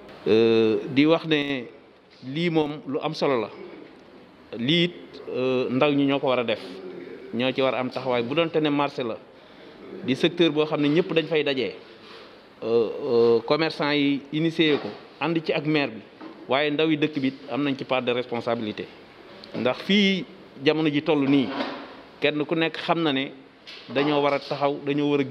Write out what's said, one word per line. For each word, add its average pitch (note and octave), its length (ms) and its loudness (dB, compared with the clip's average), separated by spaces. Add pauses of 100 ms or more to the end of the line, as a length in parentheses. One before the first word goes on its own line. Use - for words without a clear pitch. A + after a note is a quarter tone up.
(260)
Euh, A2+ 520 4 (100)
di C#3 180 4
wax E3 200 4
ne C#3+ 400 0 (600)
lii E3 240 -2
moom D3+ 380 0
lu C#3 120 -4
am D3+ 140 -4
solo C#3+ 280 0
la. G2 80 -6 (1080)
Lii E3 260 2
it, - 440 -8
euh, B2+ 420 0
ndaw C#3+ 220 4
ñi C#3+ 140 2
ñoo C#3 120 2
ko C#3+ 100 -2
war B2+ 120 2
a A#2 40 -2
def. A2+ 160 -2 (760)
Ñoo B2+ 180 0
ci C3 100 -2
war B2+ 120 2
a A2+ 40 -4
am B2+ 120 -4
taxawaay. B2 340 -2
Bu A#2+ 100 -4
doonte E3 260 0
ne D3+ 100 2
marché C#3+ 340 0
la, A2 120 -4 (880)
di B2+ 120 0
secteur E3+ 340 2
boo D3+ 160 2
xam D3+ 140 -2
ne D3 80 2
ñëpp E3+ 240 2
dañ D#3+ 140 0
fay D#3 180 0
dajee. C3 300 -2 (880)
Euh, A2+ 260 2 (160)
euh, A#2 380 6
commerçant D3+ 500 0
yi C#3+ 300 2 (100)
initié D#3 460 2
ko, - 100 -6 (320)
ànd E3 240 0
ci F3 80 -2
ak D#3 140 -2
maire D3 240 2
bi. A2 100 -14 (480)
Waaye D3 220 2
ndaw D#3 200 0
yi D#3 60 2
dëkk D3 240 -2
bi C3 80 0
it C3 60 -4 (160)
am B2 140 -2
nañ C#3 120 -2
ci D3 80 -10
part B2+ 180 0
de A#2+ 100 -2
responsabilité. A#2 720 -4 (680)
Ndax A#2+ 260 0
fii G3 420 2 (400)
jamono D3+ 240 4
ji C#3+ 140 0
toll C#3+ 260 2
nii, C#3 200 4 (720)
kenn D3 260 0
ku E3+ 80 -2
nekk D#3+ 240 -2
xam E3+ 240 0
na D3+ 100 2
ne C3+ 200 -2 (560)
dañoo C#3+ 340 2
war C#3+ 120 2
a C#3 40 0
taxaw, C#3+ 460 -2
dañoo C#3+ 260 0
war C#3+ 100 4
a C#3 100 2